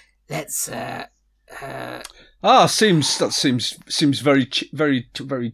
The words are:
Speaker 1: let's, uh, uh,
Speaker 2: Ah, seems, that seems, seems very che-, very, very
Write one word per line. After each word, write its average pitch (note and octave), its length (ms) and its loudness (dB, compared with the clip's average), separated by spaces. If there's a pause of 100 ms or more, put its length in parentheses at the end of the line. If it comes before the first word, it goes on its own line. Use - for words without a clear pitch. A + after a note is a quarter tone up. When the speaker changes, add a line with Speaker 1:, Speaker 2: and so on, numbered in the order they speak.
(300)
Speaker 1:
let's, - 400 -6
uh, - 360 -10 (560)
uh, B2+ 400 -12 (400)
Speaker 2:
Ah, G#3+ 260 6
seems, E3+ 500 2
that B2+ 160 -2
seems, B2 440 0 (100)
seems C3+ 340 0
very C#3 240 4
che-, - 280 -6
very, C#3 440 0
very B2 360 -6